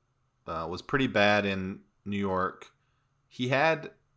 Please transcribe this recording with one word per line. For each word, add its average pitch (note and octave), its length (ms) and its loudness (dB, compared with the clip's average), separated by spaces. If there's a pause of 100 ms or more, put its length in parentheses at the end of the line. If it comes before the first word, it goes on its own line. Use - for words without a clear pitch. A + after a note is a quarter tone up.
(460)
uh, E2 220 -6
was F2 140 -8
pretty C3+ 240 0
bad G#2 400 4
in F#2+ 340 -4 (240)
New G2+ 140 -4
York. F#2 520 -2 (580)
He B2 200 -6
had, D3 420 2 (260)